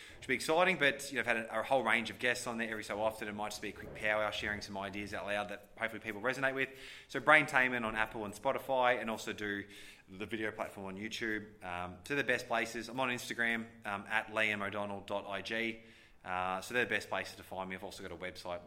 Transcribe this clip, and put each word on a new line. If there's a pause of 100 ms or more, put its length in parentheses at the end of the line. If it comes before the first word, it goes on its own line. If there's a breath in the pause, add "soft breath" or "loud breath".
(200 loud breath)
Should
be
exciting,
but,
you
know,
I've
had
a,
a
whole
range
of
guests
on
there.
Every
so
often,
it
might
just
be
a
quick
powwow,
sharing
some
ideas
out
loud
that (100)
hopefully
people
resonate
with. (400 loud breath)
So
Braintainment
on
Apple
and
Spotify,
and
also
do (560 loud breath)
the
video
platform
on
YouTube. (180)
Um, (100)
to
the
best
places.
I'm
on
Instagram, (220)
um,
at
Liam
O'Donnell
dot
I
G. (460 loud breath)
Uh,
so
they're
the
best
places
to
find
me.
I've
also
got
a
website,